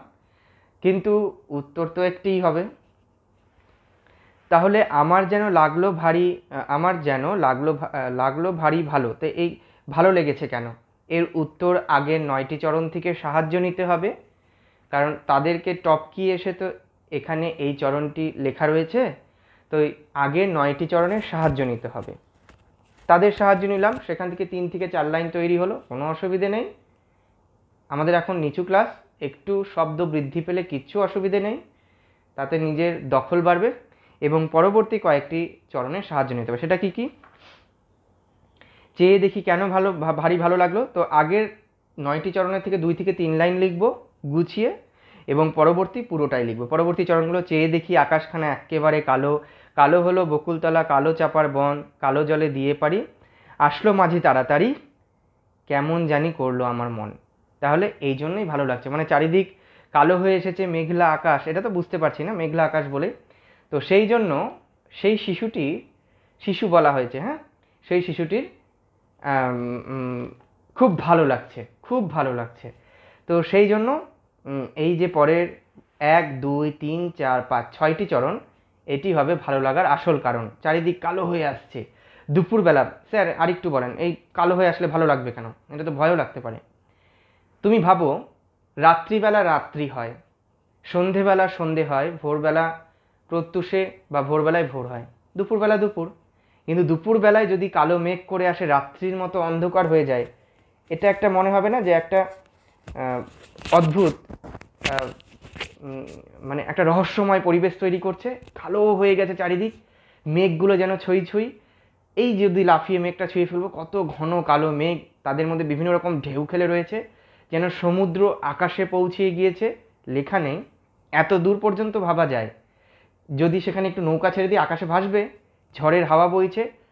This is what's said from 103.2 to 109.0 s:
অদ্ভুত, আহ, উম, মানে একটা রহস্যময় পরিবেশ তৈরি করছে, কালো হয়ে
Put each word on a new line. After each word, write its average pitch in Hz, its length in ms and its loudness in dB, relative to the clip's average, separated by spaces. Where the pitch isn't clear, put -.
অদ্ভুত, 165 400 4
আহ, 135 180 -4
উম, 135 260 -14
মানে 139 220 -6
একটা 170 220 0
রহস্যময় 190 560 2
পরিবেশ 175 400 2
তৈরি 185 180 0
করছে, 190 420 -6
কালো 208 400 2
হয়ে 196 220 4